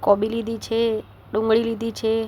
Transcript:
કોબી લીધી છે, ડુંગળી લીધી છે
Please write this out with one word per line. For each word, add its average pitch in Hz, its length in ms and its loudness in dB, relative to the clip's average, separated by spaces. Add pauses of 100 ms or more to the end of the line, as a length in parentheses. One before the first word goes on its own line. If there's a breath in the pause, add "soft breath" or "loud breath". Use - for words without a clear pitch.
કોબી 208 280 4
લીધી 226 320 -4
છે, 226 160 0 (480)
ડુંગળી 226 380 2
લીધી 220 340 -4
છે 220 120 2 (120)